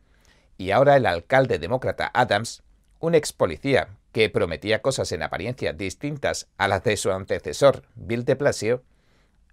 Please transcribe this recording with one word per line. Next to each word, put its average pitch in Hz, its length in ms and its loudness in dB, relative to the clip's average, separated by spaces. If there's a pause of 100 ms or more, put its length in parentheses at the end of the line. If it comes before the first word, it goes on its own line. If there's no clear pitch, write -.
(580)
Y 92 140 -4
ahora 139 260 6
el 120 80 4
alcalde 98 540 0
demócrata 92 540 -4
Adams, 113 480 0 (380)
un 165 160 0
ex - 160 2
policía 107 560 0 (240)
que 110 180 2
prometía 98 520 -2
cosas 113 320 -2
en 80 100 -4
apariencia 85 480 -6
distintas 95 880 -6
a 98 100 2
las 98 160 0
de 104 140 0
su - 140 -2
antecesor, 98 720 0 (120)
Bill 113 300 -6
de 135 100 2
Blasio, 127 480 -2 (680)